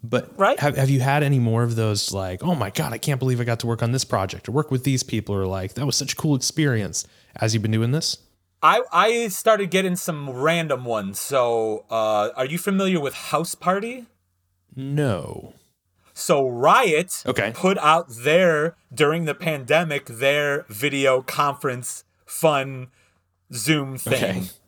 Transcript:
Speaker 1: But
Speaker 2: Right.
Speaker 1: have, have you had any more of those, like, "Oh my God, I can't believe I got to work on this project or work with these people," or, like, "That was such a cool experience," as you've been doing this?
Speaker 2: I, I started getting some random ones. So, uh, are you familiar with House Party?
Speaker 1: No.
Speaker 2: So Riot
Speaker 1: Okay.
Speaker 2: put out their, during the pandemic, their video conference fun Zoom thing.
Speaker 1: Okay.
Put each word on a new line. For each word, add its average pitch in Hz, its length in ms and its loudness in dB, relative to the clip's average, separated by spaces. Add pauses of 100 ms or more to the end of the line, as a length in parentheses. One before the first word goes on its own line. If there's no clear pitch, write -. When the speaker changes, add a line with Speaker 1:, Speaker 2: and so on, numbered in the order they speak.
Speaker 1:
But 127 340 -4
Speaker 2:
Right. 208 220 2
Speaker 1:
have, 143 180 2
have 135 140 2
you 139 80 4
had 139 240 4
any 139 160 2
more 117 240 2
of 117 120 0
those, 110 360 0
like, 95 320 -4
"Oh 175 120 0
my 107 140 -2
God, 135 240 -4
I 117 60 -8
can't 143 200 -2
believe 127 220 0
I 117 40 -2
got 117 160 0
to 120 60 -4
work 117 140 -2
on 120 120 0
this 131 100 -2
project 95 440 -4
or - 40 -6
work 147 180 0
with 127 140 -2
these 131 180 0
people," 104 320 -4
or, 98 140 0
like, 95 260 -4
"That 131 140 -4
was 131 80 -2
such 135 180 -4
a - 20 -4
cool 151 200 0
experience," 127 720 -2 (320)
as 110 160 0
you've 110 100 0
been 107 80 0
doing 113 200 0
this? 160 260 -2 (440)
Speaker 2:
I, 185 200 6 (120)
I 226 360 2
started 202 420 2
getting 185 240 0
some 147 340 -6
random 143 560 0
ones. 101 340 -4
So, 117 680 0
uh, 110 460 0
are 131 100 0
you 151 140 -4
familiar 190 400 0
with 139 160 -4
House - 400 -4
Party? 226 500 -4 (680)
Speaker 1:
No. 135 800 -2 (600)
Speaker 2:
So 139 340 2
Riot 160 800 2
Speaker 1:
Okay. 113 280 0
Speaker 2:
put 185 220 0
out 160 320 4
their, 156 680 2 (180)
during 151 320 2
the 147 100 -2
pandemic, 151 680 0
their 143 640 0
video 131 520 2
conference 135 840 -4 (220)
fun 135 640 0 (680)
Zoom 135 440 0
thing. 120 400 0
Speaker 1:
Okay. 92 120 -8 (180)